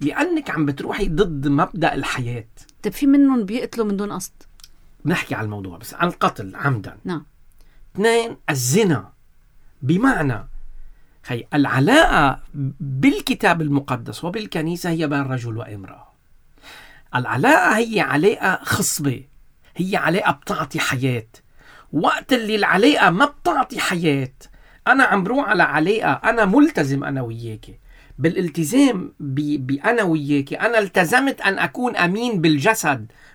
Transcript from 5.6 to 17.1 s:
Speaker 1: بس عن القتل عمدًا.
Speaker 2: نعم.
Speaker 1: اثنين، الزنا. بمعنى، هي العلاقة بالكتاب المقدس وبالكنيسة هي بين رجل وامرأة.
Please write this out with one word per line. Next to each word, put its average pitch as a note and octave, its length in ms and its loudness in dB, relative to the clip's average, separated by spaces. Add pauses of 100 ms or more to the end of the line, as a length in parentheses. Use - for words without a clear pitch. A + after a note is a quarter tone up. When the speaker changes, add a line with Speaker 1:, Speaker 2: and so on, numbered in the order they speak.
Speaker 1:
بس - 160 -16
عن - 140 0
القتل C3 480 -4
عمدًا. A2+ 480 -4
Speaker 2:
نعم. D#3+ 220 -6 (680)
Speaker 1:
اثنين، A3+ 420 2 (140)
الزنا. C#3 580 2 (760)
بمعنى، D#3 680 0 (760)
هي A#2+ 180 -6 (100)
العلاقة C#3+ 840 4 (400)
بالكتاب E3+ 800 2
المقدس C3 640 -4
وبالكنيسة F3 680 -4
هي E3 160 -2
بين C#3+ 160 -2
رجل A#2+ 340 -6
وامرأة. G#2 560 -14 (1040)